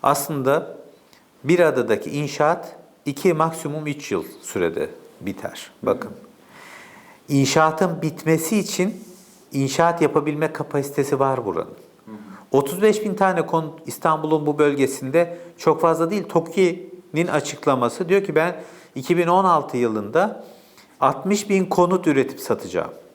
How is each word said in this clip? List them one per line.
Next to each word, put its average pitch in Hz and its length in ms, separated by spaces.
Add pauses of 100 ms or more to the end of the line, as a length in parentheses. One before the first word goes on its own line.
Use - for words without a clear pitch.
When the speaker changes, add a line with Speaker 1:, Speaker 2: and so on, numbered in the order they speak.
Speaker 1:
Aslında 139 720 (640)
bir 165 160
adadaki 123 520
inşaat 147 640 (300)
iki, 165 280
maksimum 156 540
üç 143 240
yıl 85 120 (180)
sürede 82 480 (320)
biter. - 500 (100)
Speaker 2:
Hı. - 40
Speaker 1:
Bakın. 101 260 (1160)
İnşaatın 160 720
bitmesi 160 580
için - 460 (500)
inşaat 165 460
yapabilme 151 520
kapasitesi 143 680
var 131 260
buranın. 82 200 (400)
Speaker 2:
Hı 110 60
hı. 110 40 (360)
Speaker 1:
Otuz 143 300
beş 214 220
bin 202 120
tane 180 300
konut 160 400
İstanbul'un 156 600
bu 147 140
bölgesinde 143 800 (200)
çok - 240
fazla 165 300
değil. 208 120
toki'nin 175 1040
açıklaması 147 840
diyor 190 140
ki, 156 120
"Ben 170 260 (340)
iki 127 220
bin 175 100
on 190 180
altı 156 320
yılında 117 680 (560)
altmış 190 500
bin 190 160
konut 185 420
üretip 135 320
satacağım." 90 520 (240)